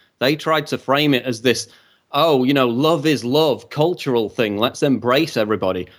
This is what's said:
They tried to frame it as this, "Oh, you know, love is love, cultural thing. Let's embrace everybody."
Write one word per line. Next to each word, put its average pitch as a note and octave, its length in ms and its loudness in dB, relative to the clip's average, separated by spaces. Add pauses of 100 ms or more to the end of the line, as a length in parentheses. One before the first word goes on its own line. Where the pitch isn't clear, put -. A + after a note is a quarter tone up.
(200)
They D3+ 160 2
tried D#3 320 -2
to B2+ 100 -6
frame C#3+ 360 2
it A#2+ 100 0
as A#2 180 -4
this, A#2+ 280 0 (420)
"Oh, C#3+ 320 2
you C3 100 2
know, C3+ 140 2
love C3+ 380 0
is C3+ 180 0
love, C3 460 -2
cultural C#3+ 580 -2
thing. G#2 300 -2
Let's A#2+ 260 -2
embrace C3 540 0
everybody." G2 500 -2 (120)